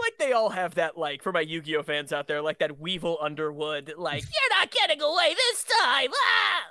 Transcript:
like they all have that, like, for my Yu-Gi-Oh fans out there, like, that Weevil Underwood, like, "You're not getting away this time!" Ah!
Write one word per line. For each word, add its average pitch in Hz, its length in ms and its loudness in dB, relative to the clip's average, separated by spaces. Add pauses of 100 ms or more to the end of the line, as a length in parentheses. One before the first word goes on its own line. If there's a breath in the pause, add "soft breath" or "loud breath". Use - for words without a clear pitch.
like 466 140 -4
they 277 140 0
all 220 180 2
have 185 260 -4
that, 160 200 -2
like, 147 260 -4
for 190 100 -4
my 175 80 4
Yu-Gi-Oh 156 420 -2
fans 147 300 -4
out 147 160 -4
there, 147 140 -2
like, 156 180 -2
that 147 180 -2
Weevil 170 420 -4
Underwood, 151 760 -4
like, 156 260 -4
"You're 523 380 2
not - 100 0
getting 349 320 2
away 330 320 4
this 466 300 0 (180)
time!" 269 300 2
Ah! 427 480 2 (100)